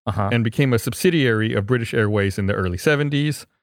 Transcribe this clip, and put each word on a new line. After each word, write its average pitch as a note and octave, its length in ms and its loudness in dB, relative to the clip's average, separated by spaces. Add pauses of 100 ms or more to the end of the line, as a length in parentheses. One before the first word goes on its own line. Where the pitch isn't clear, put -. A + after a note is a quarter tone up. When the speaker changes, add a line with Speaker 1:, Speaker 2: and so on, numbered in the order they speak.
Speaker 1:
Uh-huh. G2+ 240 -2
Speaker 2:
and A#2 140 2
became C3 260 0
a A2+ 80 2
subsidiary A#2+ 720 0
of G#2 120 0
British A#2 280 -2
Airways G#2 460 0
in G2 60 -2
the G2+ 80 0
early F2+ 240 -2
seventies. D3 680 0 (180)